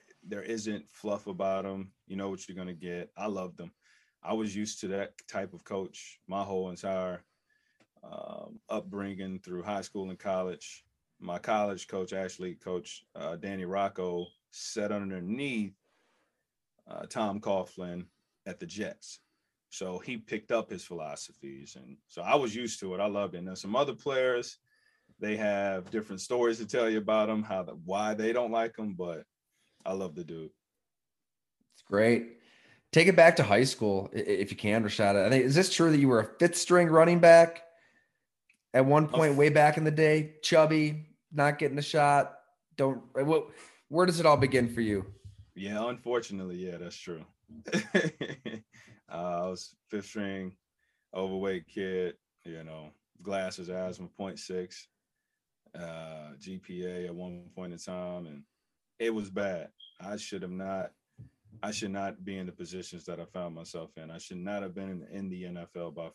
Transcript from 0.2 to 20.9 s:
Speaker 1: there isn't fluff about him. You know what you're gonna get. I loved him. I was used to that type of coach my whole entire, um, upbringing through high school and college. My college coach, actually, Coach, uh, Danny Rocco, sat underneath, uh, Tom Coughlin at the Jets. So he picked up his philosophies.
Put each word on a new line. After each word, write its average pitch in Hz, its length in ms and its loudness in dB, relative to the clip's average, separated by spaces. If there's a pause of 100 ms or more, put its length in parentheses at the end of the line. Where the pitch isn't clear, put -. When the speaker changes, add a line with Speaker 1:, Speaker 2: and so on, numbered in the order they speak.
Speaker 1:
there 101 180 -10
isn't 107 480 -6
fluff - 360 -6
about 95 380 -2
him. 95 280 -8 (140)
You 95 100 -10
know 98 140 -6
what 92 180 -10
you're 90 80 -14
gonna 92 180 -10
get. 87 420 -10
I 98 100 -8
loved 92 340 -8
him. 85 120 -14 (500)
I 92 100 -6
was 107 220 -4
used 104 260 -6
to 101 80 -8
that 98 240 -6 (160)
type 98 260 -6
of 85 100 -20
coach - 600 -10
my 98 160 -4
whole 95 280 -4
entire, 92 540 -4 (760)
um, - 680 -14
upbringing 98 720 -8
through 90 220 -10
high 101 200 -6
school 95 280 -10
and 90 80 -12
college. 92 640 -6 (360)
My 87 180 -8
college 104 500 -2
coach, 95 240 -6
actually, 92 420 -8
Coach, - 500 -10 (120)
uh, 80 200 -8
Danny 95 280 -8
Rocco, 92 640 -4 (260)
sat 104 400 -6
underneath, 101 840 -6 (1120)
uh, - 200 -12
Tom 107 340 -4
Coughlin 90 680 -4 (400)
at 90 140 -12
the 90 60 -12
Jets. 90 540 -12 (500)
So 92 280 -10
he 123 180 -10
picked 110 360 -10
up 113 180 -2
his 92 140 -12
philosophies. 71 920 -14